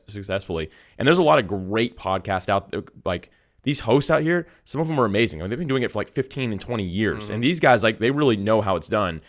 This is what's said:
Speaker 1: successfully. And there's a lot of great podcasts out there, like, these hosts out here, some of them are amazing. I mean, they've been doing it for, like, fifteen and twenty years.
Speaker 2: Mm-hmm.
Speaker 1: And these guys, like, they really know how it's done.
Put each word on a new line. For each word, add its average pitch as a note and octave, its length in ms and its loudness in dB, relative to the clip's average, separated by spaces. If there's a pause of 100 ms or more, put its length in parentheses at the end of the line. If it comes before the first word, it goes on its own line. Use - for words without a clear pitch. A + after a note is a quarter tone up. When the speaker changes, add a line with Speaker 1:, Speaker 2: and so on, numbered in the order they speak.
Speaker 1:
successfully. F#2+ 600 -6 (280)
And A#2+ 80 -2
there's E3+ 120 6
a F#3 40 4
lot D3+ 160 6
of G#2+ 100 0
great G2+ 500 -4
podcasts F#2+ 500 -4
out G2 240 0
there, G2 120 -6 (200)
like, F2+ 260 -4 (340)
these C#3+ 160 -2
hosts C#3 320 2
out D3+ 100 2
here, E3+ 260 0 (160)
some - 160 -8
of D#3+ 80 -2
them D#3 120 -2
are A#2+ 60 4
amazing. G2+ 360 0
I - 20 -8
mean, F#2+ 60 -6
they've B2 80 -6
been E3 100 -6
doing C3 140 0
it A#2 80 0
for, - 80 -8
like, G2+ 100 -4
fifteen C3 440 -6
and G2 100 -6
twenty A2+ 220 -4
years. F#2+ 420 -2
Speaker 2:
Mm-hmm. G2 80 -8
Speaker 1:
And A#2 100 -4
these D#3+ 160 2
guys, B2 220 6
like, A2 160 2
they A#2 140 2
really C#3 260 4
know G#2+ 240 2
how F#2+ 140 0
it's D#2+ 120 -4
done. F#2 420 -2